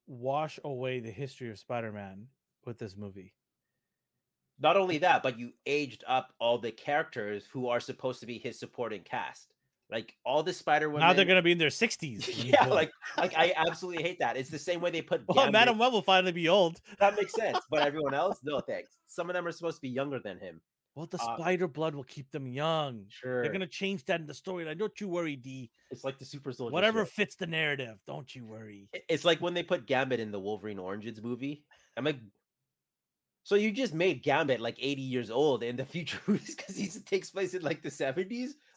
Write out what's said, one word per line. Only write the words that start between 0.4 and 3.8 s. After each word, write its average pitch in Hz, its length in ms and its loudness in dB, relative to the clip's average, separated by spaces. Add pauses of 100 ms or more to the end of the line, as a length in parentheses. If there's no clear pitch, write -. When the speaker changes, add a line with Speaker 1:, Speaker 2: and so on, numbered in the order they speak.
Speaker 1:
away 127 360 -4
the 113 100 -10
history 127 400 -10
of 101 80 -12
Spider-Man 104 680 -8 (360)
with 117 140 -12
this 98 180 -10
movie. 98 380 -14 (1200)